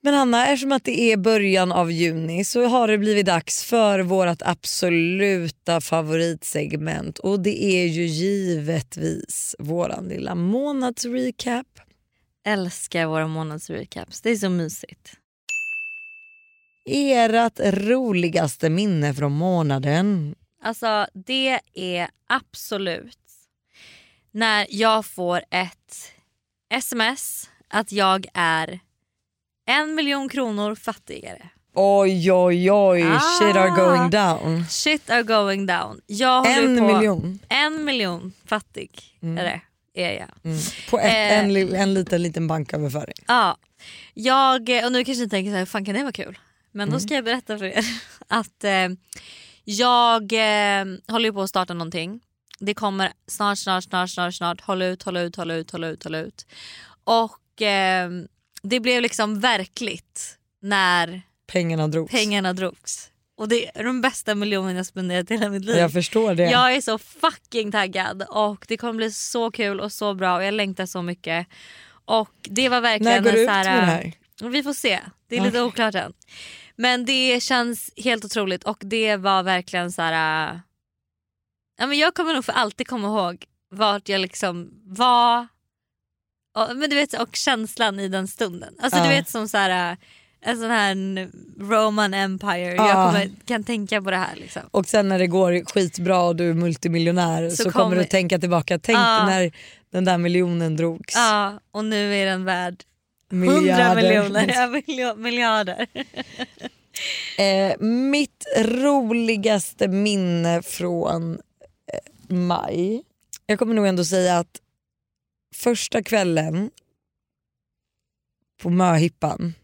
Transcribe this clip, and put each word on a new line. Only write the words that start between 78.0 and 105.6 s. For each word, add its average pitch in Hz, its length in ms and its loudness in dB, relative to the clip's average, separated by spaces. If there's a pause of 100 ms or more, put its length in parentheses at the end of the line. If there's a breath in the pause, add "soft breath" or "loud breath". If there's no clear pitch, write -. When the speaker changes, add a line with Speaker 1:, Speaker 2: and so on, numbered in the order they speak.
Speaker 2:
otroligt 190 380 -4
och 208 180 -6
det 214 340 0
var 190 280 0
verkligen 180 480 -2
så 175 100 -6
här, 160 600 -2 (1160)
ja, 247 100 -2
men 285 100 0
jag 311 180 4
kommer 330 180 0
nog 269 120 -2
för - 80 -4
alltid 240 340 -2
komma 214 200 -4
ihåg 185 380 -2 (260)
vart 202 380 -2
jag 196 120 0
liksom 180 480 -6 (160)
var 240 640 2 (1080)
och, 220 220 0
men 294 120 -2
du 285 60 0
vet, 285 260 0
och - 140 -8
känslan 220 640 -2
i 196 80 -4
den 190 200 -4
stunden. 185 540 -8
Alltså, 180 180 2
du 170 60 4
Speaker 1:
Ja. 170 60 4
Speaker 2:
vet, 175 180 2
som 214 200 -6
så 214 80 -2
här, 180 400 0 (440 soft breath)
en 233 180 -4
sån 226 100 -4
här 202 260 2 (640)
Roman 214 540 2
Empire. 190 640 -2
Speaker 1:
Ja. 214 120 4
Speaker 2:
Jag 190 200 6
kommer, 190 220 2 (160)
kan 226 180 -4
tänka 214 380 -2
på 190 100 -4
det 185 60 0
här, - 180 -4
liksom. - 260 -14 (100)
Speaker 1:
Och 190 160 0
sen 208 220 4
när 190 100 2
det 185 80 4
går 180 460 2
skitbra 180 480 2
och 175 140 2
du 170 140 0
är 165 40 2
multimiljonär 165 960 0
Speaker 2:
Så 170 60 -4
Speaker 1:
så - 80 -2
kommer 180 100 0
Speaker 2:
kommer 180 220 4
Speaker 1:
du 180 80 4
tänka 180 360 0
tillbaka. 175 400 0
Tänk 233 180 2
Speaker 2:
Ja. 226 280 4
Speaker 1:
när 185 260 2 (400 loud breath)
den 185 140 0
där 185 120 4
miljonen 175 580 2
drogs. 165 400 -4
Speaker 2:
Ja, 208 440 2 (120)
och 214 140 -4
nu 208 300 0
är 196 100 2
den 185 200 -2
värd 180 380 -4 (460)
Speaker 1:
Miljarder. 185 560 4
Speaker 2:
hundra 185 100 6
miljoner. 208 520 4
<laughs> 247 80 0
Ja, 247 120 2
miljo-, 254 480 -4
miljarder. 226 720 -2 (1500 loud breath)